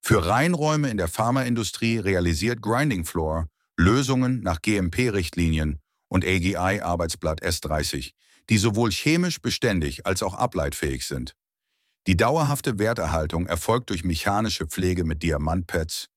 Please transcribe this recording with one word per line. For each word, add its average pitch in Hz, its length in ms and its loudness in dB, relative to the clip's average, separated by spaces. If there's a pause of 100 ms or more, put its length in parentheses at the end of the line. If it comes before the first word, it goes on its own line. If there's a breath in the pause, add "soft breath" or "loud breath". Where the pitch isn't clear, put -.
Für 95 240 4
Reinräume 147 640 2
in 110 60 -4
der 90 140 0
Pharmaindustrie 117 880 0
realisiert 92 640 0
Grinding 113 420 0
Floor 80 460 -4 (260)
Lösungen 127 640 4
nach 87 220 -2
G-M-P-Richtlinien 87 1160 0 (280)
und 92 160 0
A 92 160 0
G 90 140 0
I-Arbeitsblatt 87 920 -2
S 85 160 -2
dreißig, 73 540 -4 (360 soft breath)
die 107 100 6
sowohl 110 320 2
chemisch 170 500 0
beständig 95 640 0
als 95 180 0
auch 95 120 -2
ableitfähig 71 720 -2
sind. 64 300 -8 (720)
Die 92 80 4
dauerhafte 135 640 2
Werterhaltung 82 680 0
erfolgt 113 440 -2
durch 87 160 -4
mechanische 101 600 0
Pflege 90 360 0
mit 78 180 -2
Diamantpads 80 960 -2